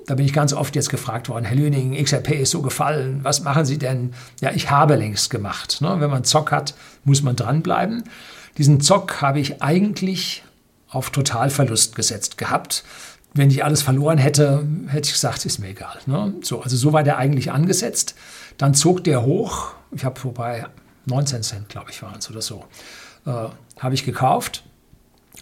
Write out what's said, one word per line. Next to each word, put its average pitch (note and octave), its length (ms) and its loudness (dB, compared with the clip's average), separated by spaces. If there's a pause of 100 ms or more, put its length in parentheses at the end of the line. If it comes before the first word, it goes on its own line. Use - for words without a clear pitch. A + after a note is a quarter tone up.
da C3+ 100 -2
bin C#3 100 4
ich - 80 2
ganz D3 180 2
oft - 240 -2
jetzt C3 140 -2
gefragt A#2+ 400 -6
worden, A2+ 160 -4
„Herr A#2+ 100 0
Lüning, C3+ 380 2
X C#3+ 180 0
R C3+ 80 0
P D3+ 220 0
ist C3 80 0
so E3+ 100 -2
gefallen, C#3 640 -2
was C#3+ 200 -2
machen C#3+ 220 2
Sie C#3 140 -2
denn?“ B2+ 340 -2 (300)
Ja, C3+ 120 -2
ich - 160 -2
habe D3 260 6
längst G#2+ 340 -2
gemacht, - 500 -6
ne? F3+ 180 0
Wenn D3 120 0
man B2+ 140 -2
Zock D3+ 280 2
hat, D3 220 -2 (280)
muss C#3 200 4
man B2 120 2
dranbleiben. D#3 680 0 (540)
Diesen D3 240 6
Zock F#3+ 400 2
habe C#3+ 180 2
ich C#3+ 220 -6
eigentlich F#3 800 0 (460)
auf C3 180 -4
Totalverlust A#2+ 880 0
gesetzt - 400 -4
gehabt. - 480 -4 (480)
Wenn C#3 160 6
ich C#3 160 4
alles D3 160 2
verloren C#3+ 380 2
hätte, C#3+ 480 4 (220)
hätte C#3+ 180 -2
ich - 80 -2
gesagt, - 320 -2
„Ist - 120 -6
mir G2 100 -8
egal“, - 360 -14
ne? G#2 380 -2
So, A2+ 180 -6
also B2+ 160 -2
so C#3 160 4
war D3+ 100 4
der C#3 140 2
eigentlich C3+ 340 0
angesetzt. F3+ 640 0 (440)
Dann C#3 160 4
zog F3+ 300 4
der C3 200 2
hoch, F#3 480 -2 (200)
ich C3 120 -8
habe B2+ 160 -4
vorbei A#2+ 460 -8 (400)
neunzehn B2+ 360 -2
Cent, G#2 280 -10
glaub - 180 -14
ich, - 140 -16
waren's G#2 280 -14
oder A2 120 -10
so, G2+ 240 -10 (580)
äh, D3+ 60 -6 (480)
habe C3 160 -2
ich - 100 -2
gekauft - 600 -2 (760)